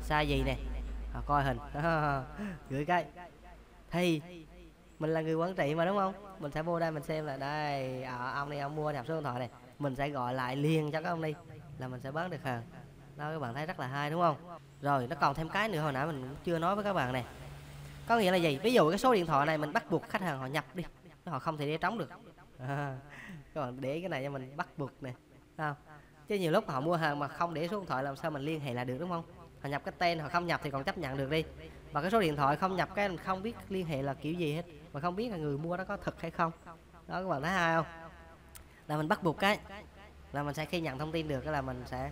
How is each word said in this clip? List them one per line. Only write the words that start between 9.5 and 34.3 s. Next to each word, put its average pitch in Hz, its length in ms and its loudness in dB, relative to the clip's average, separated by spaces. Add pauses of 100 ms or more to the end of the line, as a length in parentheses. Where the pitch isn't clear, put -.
Mình 139 180 0
sẽ 139 120 0
gọi 127 260 -2
lại 131 220 -2
liền 151 360 4
cho 160 100 -2
các 175 60 -2
ông 165 140 0
đi 156 120 0 (440)
là 131 100 -6
mình 127 120 -8
sẽ 135 100 -6
bán 165 200 -2
được 156 140 -6
hàng. 120 180 -2 (540)
Đó, 147 140 -6
các 160 80 -4
bạn 120 160 -4
thấy 147 120 -2
rất 180 140 -6
là 131 60 -2
hay 143 240 0
đúng 165 100 2
không? 165 160 6 (460)
Rồi, 139 240 4
nó 156 100 -4
còn 143 180 4
thêm 160 140 -2
cái 208 200 2
nữa 170 120 0
hồi 151 120 2
nãy 131 140 0
mình 143 220 -4
cũng 139 160 -8
chưa 170 140 2
nói 175 160 4
với 202 100 -2
các 202 80 0
bạn 131 200 2
này. 123 120 0 (840)
Có 233 100 8
nghĩa 190 120 6
là 190 60 6
gì? 160 260 6
Ví 233 100 4
dụ 170 180 10
cái 196 80 2
số 254 160 8
điện 175 120 4
thoại 147 200 6
này 156 120 4
mình 151 140 0
bắt - 180 0
buộc 165 180 2
khách 208 140 -2
hàng 156 160 0
họ 131 80 -4
nhập 143 180 0 (100)
đi, 175 100 -4 (420)
họ 165 120 -2
không 160 180 -2
thể 147 100 -2
để 156 120 0
trống 208 200 0
được. 147 120 -4 (480)
À, 139 380 -4 (580)
các 160 60 -2
bạn 127 200 -4
để 139 200 -2
cái 185 80 -4
này 139 160 -2
cho 143 60 -2
mình 135 260 -8
bắt 175 200 -4
buộc 139 140 -4 (100)
nè, 131 120 -8 (440)
thấy 156 120 -2
không? 143 80 -4 (520)
Chứ 208 60 0
nhiều 180 180 4
lúc 208 160 4
họ 135 120 0
mua 165 160 2
hàng 151 220 2
mà 143 100 -2
không 170 260 -2
để 160 140 -2
số 208 100 -2
điện 185 80 -6
thoại 135 180 0
làm 139 120 -4
sao 160 140 -2
mình 139 120 -4
liên 156 180 -2
hệ 135 140 -4
lại 123 100 -2
được 127 140 -2
đúng 175 120 -4
không? 165 140 -2 (380)
Họ 139 60 -6
nhập 139 160 -2
cái 185 140 -6
tên, 170 200 4
họ 151 100 -4
không 175 180 2
nhập 151 180 2
thì 147 60 -2
còn 135 140 -2
chấp 185 140 -2
nhận 135 180 -2
được 139 140 0
đi. 156 140 4 (480)
Mà 147 100 0
cái 180 80 0
số 226 100 6
điện 156 160 4
thoại 143 200 6
không 185 200 0
nhập 160 180 2
cái 202 140 2
mình 175 100 -2
không 190 240 -2
biết 226 140 -4 (120)
liên 190 180 -2
hệ 143 160 0
là 139 120 -2
kiểu 147 180 -4